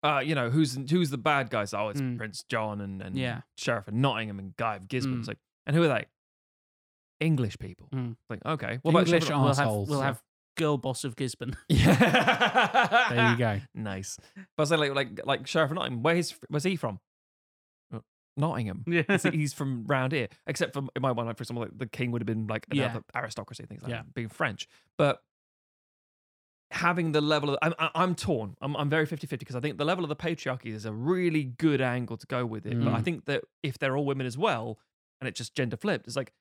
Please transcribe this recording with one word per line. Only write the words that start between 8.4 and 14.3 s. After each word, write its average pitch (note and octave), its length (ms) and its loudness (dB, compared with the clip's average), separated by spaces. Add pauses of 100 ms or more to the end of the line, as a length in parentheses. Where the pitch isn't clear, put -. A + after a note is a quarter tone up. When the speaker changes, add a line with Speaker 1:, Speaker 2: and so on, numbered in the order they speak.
Speaker 1:
okay. B2+ 360 -4
What D#3+ 100 2
about E3+ 160 8
Speaker 3:
English E3 180 4
Speaker 1:
Sheriff D3 100 0
of C#3 60 4
Speaker 2:
We'll C3+ 120 6
have, C3+ 60 2
Speaker 3:
assholes. G#2+ 300 2
Speaker 2:
we'll D3 100 0
Speaker 1:
Yeah. C3+ 60 0
Speaker 2:
have C3+ 180 -4 (320)
Girl D3+ 220 2
Boss B2+ 260 -4
of B2 120 -6
Gisborne. C3 460 -6
<laughs> - 80 -20
Speaker 1:
Yeah. A3 1400 6
Speaker 3:
There G#3+ 220 4
you A#2 60 2
go. G#2+ 300 2
Speaker 1:
<laughs> - 80 -20
Nice. G2 420 -6 (400)